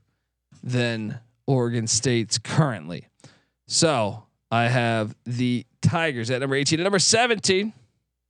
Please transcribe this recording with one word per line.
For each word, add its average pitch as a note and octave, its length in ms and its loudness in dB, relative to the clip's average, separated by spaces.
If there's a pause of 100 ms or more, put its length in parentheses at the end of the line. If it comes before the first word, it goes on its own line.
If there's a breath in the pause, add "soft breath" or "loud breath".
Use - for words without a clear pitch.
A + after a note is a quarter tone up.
(640)
than A#2+ 560 -2 (280)
Oregon A#2+ 400 0
State's A#2 520 0
currently. F#2 680 -2 (600 soft breath)
So A#2 580 0 (260)
I A#2 180 2
have A#2 460 0 (100)
the B2 420 -2 (160)
Tigers C#3 480 -4
at B2+ 100 0
number C3+ 160 -2
eighteen. C#3+ 240 0
At E3+ 40 0
number G3+ 140 2
seventeen, A3 720 2 (580)